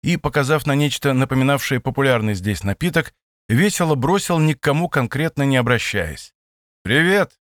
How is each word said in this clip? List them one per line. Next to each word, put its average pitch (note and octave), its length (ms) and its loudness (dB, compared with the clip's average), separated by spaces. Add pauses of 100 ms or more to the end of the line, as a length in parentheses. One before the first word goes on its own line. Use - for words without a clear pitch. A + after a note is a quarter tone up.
и, F3 120 0
показав D3 480 0
на C#3+ 120 0
нечто, C#3+ 360 0
напоминавшее C3 680 0
популярный B2 540 0
здесь G2 280 -4
напиток, D#3 520 -2 (340)
весело E3 480 2
бросил, E3 420 0
ни D#3 140 2
к C#3 80 -6
кому D#3 280 -2
конкретно C#3+ 540 -2
не C#3 140 2
обращаясь: A2 760 -2 (520)
«Привет! E3+ 640 0